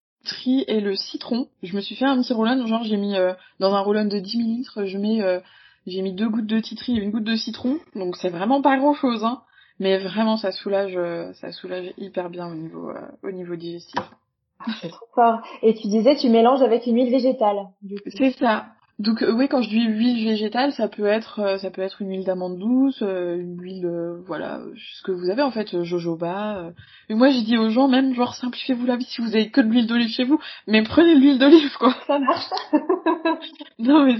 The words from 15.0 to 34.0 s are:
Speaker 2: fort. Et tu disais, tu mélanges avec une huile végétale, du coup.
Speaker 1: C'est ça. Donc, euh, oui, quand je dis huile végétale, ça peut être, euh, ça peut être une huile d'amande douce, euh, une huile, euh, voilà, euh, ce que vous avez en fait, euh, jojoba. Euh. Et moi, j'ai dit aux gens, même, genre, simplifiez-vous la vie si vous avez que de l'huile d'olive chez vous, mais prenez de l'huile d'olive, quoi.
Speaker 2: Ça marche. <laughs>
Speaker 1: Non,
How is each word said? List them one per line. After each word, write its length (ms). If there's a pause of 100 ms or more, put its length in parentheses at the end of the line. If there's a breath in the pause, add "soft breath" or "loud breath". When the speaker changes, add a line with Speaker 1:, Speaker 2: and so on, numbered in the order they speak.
Speaker 2:
fort. 260 (220 loud breath)
Et 100
tu 140
disais, 280
tu 140
mélanges 320
avec 240
une 100
huile 160
végétale, 560 (140)
du 140
coup. 200
Speaker 1:
C'est 180
ça. 340 (320)
Donc, 240
euh, 100
oui, 160
quand 140
je 60
dis 140
huile 400
végétale, 500
ça 140
peut 200
être, 320
euh, 180
ça 140
peut 100
être 220
une 80
huile 120
d'amande 360
douce, 420
euh, 340
une 240
huile, 280
euh, 400
voilà, 320
euh, 180
ce 240
que 100
vous 200
avez 100
en 80
fait, 240
euh, 100
jojoba. 760
Euh. 120 (380 soft breath)
Et 60
moi, 160
j'ai 100
dit 160
aux 140
gens, 160
même, 260
genre, 220
simplifiez-vous 500
la 100
vie 100
si 160
vous 140
avez 140
que 100
de 80
l'huile 200
d'olive 240
chez 120
vous, 160 (280 loud breath)
mais 160
prenez 320
de 40
l'huile 200
d'olive, 400
quoi. 160 (100)
Speaker 2:
Ça 140
marche. 280 (240)
<laughs> 1080
Speaker 1:
Non, 260